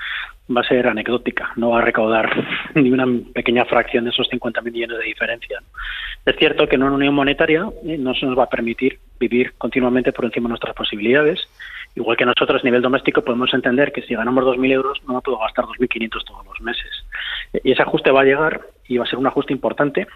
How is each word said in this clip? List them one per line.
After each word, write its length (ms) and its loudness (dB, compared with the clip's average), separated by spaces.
va 120 2
a 60 0
ser 200 4
anecdótica, 680 -2
no 140 0
va 100 4
a 20 2
recaudar 480 2
<laughs> 200 -6
ni 160 6
una 140 4
pequeña 320 2
fracción 380 2
de 80 -4
esos 180 0
cincuenta 320 -4
mil 120 -6
millones 260 -6
de 60 -6
diferencia. 560 -6
Es 120 2
cierto 300 4
que 80 2
en 80 4
una 120 2
unión 180 2
monetaria, 560 2
eh, 120 -6
no 180 -2
se 100 -4
nos 120 0
va 60 6
a 60 -2
permitir 500 -2
vivir 380 0
continuamente 540 0
por 140 -4
encima 220 -2
de 40 -2
nuestras 240 -6
posibilidades, 640 2
igual 220 0
que 80 2
nosotros 360 2
a 40 -2
nivel 160 4
doméstico 420 2
podemos 300 0
entender 380 2
que 100 -8
si 140 -6
ganamos 280 0
dos 140 2
mil 140 2
euros 360 0
no 80 -4
me 60 -4
puedo 180 -2
gastar 260 -2
dos 140 -10
mil 100 0
quinientos 360 -6
todos 200 -20
los 160 -16
meses. 300 -8
Eh, 100 -2
y 80 2
ese 100 4
ajuste 300 2
va 100 6
a 40 6
llegar 360 2
y 120 0
va 80 0
a 20 -6
ser 100 -4
un 100 0
ajuste 260 -2
importante. 640 -2